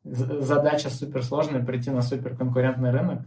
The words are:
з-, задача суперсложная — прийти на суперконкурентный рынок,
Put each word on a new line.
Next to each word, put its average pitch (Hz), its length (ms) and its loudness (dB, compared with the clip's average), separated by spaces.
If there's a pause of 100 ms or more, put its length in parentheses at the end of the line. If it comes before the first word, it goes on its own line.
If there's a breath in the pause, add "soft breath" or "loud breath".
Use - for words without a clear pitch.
з-, 139 380 -4
задача 147 480 2
суперсложная — 139 720 -2
прийти 127 260 -2
на 123 120 2
суперконкурентный 127 880 0
рынок, 123 360 0